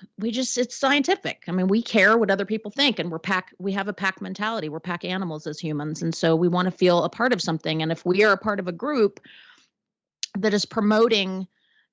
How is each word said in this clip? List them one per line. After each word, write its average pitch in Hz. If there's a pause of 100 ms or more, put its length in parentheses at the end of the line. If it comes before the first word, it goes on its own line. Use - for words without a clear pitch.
(200)
we 220
just, 247
it's 247
scientific. 285
I 175
mean, 185
we 208
care 214
what 220
other 196
people 214
think, 269
and 175
we're 165
pack, 185
we 190
have 196
a 208
pack 190
mentality. 190
We're 156
pack 175
animals 180
as 151
humans. 151
And 165
so 165
we 175
wanna 180
feel 175
a 165
part 247
of 185
something. 160
And 156
if -
we 185
are 214
a 190
part 202
of 180
a 180
group 220 (1160)
that 202
is 208
promoting 208 (460)